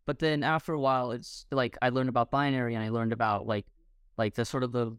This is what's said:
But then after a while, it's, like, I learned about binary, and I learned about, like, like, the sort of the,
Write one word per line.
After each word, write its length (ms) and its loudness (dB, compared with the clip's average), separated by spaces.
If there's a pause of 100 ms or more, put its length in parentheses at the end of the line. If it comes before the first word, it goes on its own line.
But 140 -4
then 220 2
after 300 0
a 80 -2
while, 300 2
it's, 400 -10
like, 320 0
I 80 4
learned 180 2
about 220 2
binary, 440 0
and 80 -2
I 60 -2
learned 240 0
about, 340 0
like, 200 -2 (500)
like, 200 0
the 100 0
sort 160 -2
of 100 -2
the, 260 -2